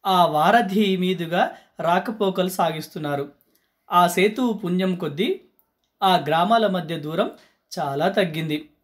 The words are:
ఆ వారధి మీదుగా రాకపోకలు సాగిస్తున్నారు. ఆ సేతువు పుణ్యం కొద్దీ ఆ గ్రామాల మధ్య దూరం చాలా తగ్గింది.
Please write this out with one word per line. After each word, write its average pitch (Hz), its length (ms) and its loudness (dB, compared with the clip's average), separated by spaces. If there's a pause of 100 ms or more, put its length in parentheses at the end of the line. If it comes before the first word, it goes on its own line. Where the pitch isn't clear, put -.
ఆ 180 200 4
వారధి 190 680 2
మీదుగా 180 600 -2 (240)
రాకపోకలు 185 680 0
సాగిస్తున్నారు. 156 840 -4 (600)
ఆ 180 140 6
సేతువు 214 460 0
పుణ్యం 185 440 -2
కొద్దీ 180 440 -4 (640)
ఆ 185 140 4
గ్రామాల 175 500 2
మధ్య 170 320 -4
దూరం 156 320 -4 (480)
చాలా 147 300 -2
తగ్గింది. 160 600 -2 (140)